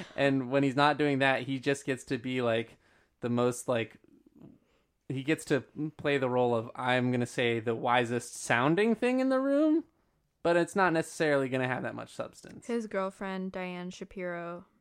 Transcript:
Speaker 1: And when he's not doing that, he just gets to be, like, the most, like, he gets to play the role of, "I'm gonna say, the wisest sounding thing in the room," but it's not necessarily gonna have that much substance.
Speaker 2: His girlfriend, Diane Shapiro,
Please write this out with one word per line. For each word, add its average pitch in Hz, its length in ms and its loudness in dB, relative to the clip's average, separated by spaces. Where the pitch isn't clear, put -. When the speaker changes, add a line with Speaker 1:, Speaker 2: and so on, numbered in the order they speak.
Speaker 1:
And 135 340 2
when 139 120 4
he's 135 140 0
not 143 220 4
doing 143 220 2
that, 135 220 4
he 135 160 -6
just 139 280 -2
gets 135 180 -4
to 131 140 -4
be, 127 240 -2
like, 117 340 0
the 123 100 -4
most, 123 380 0
like, 113 280 -2
he 135 140 -6
gets 156 240 0
to 139 160 2
play 143 220 0
the 131 120 2
role 123 240 4
of, 113 200 -2
"I'm 127 380 2
gonna 120 140 2
say, 117 340 0
the 117 140 -2
wisest 120 680 0
sounding 165 520 2
thing 247 260 0
in 262 100 0
the 262 100 2
room," 302 440 2
but 170 160 2
it's 170 180 0
not 185 160 4
necessarily 151 560 0
gonna 127 200 -2
have 127 160 -4
that 113 100 -6
much 113 200 -14
substance. - 520 -14
Speaker 2:
His 233 200 -4
girlfriend, 190 680 -6
Diane 180 380 -8
Shapiro, 175 760 -10